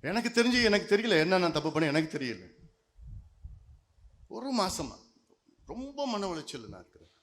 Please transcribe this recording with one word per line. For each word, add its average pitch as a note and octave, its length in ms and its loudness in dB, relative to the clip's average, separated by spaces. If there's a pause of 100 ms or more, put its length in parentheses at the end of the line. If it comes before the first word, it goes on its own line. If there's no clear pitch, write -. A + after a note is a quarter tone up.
எனக்கு A3+ 280 -2
தெரிஞ்சு A#3+ 220 4 (100)
எனக்கு G3+ 220 4
தெரியல, G#3 320 4
என்ன F#3 180 4
நான் E3 160 2
தப்பு D3+ 140 0
பண்ணேன் D#3 220 2
எனக்கு D#3 220 2
தெரியல. A2 280 -6 (1900)
ஒரு B3 160 -8
மாசமா E3 440 -2 (760)
ரொம்ப C4+ 360 -12
மன G#3 240 -4
உளைச்சல் C#3+ 420 -12
நான் F2+ 100 -20
இருக்கிறேன். - 240 -20 (160)